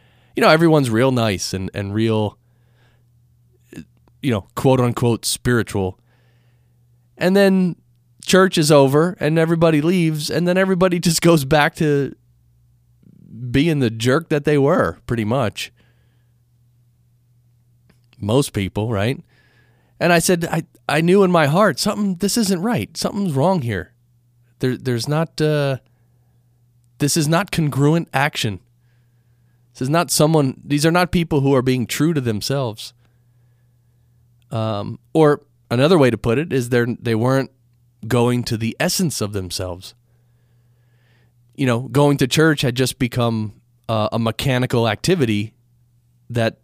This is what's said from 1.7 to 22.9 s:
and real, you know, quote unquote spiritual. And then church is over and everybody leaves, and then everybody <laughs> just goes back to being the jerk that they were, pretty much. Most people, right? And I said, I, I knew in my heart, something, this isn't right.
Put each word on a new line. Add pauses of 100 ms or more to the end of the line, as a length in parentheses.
and
real, (1800)
you
know,
quote
unquote
spiritual. (1160)
And
then (500)
church
is
over
and
everybody
leaves,
and
then
everybody
<laughs>
just
goes
back
to (1400)
being
the
jerk
that
they
were,
pretty
much. (2500)
Most
people,
right? (760)
And
I
said,
I, (240)
I
knew
in
my
heart,
something,
this
isn't
right.